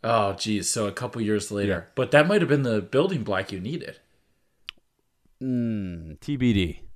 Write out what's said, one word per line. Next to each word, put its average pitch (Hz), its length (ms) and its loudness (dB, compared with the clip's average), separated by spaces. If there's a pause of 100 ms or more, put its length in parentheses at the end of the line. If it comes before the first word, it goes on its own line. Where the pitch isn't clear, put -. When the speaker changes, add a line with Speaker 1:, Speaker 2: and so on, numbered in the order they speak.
Speaker 1:
Oh, 110 300 2
geez. 101 360 -2
So 110 160 0
a 101 60 -2
couple 117 300 -6
years 104 280 0
later. 101 380 -2
Speaker 2:
Yeah. - 80 -20
Speaker 1:
But 127 160 0
that 151 160 8
might 202 140 4
have 147 80 0
been 143 140 4
the 113 180 2
building 143 420 2
block 98 280 -4
you 95 80 -8
needed. 120 380 -8 (1400)
Speaker 2:
Mm, 104 800 -4
T 147 180 -4
B 123 160 4
D. 90 280 0 (140)